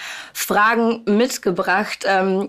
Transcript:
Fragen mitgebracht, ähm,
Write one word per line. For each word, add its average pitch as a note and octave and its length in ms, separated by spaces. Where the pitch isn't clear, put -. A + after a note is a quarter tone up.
Fragen A3+ 720
mitgebracht, G3+ 1000
ähm, F#3+ 440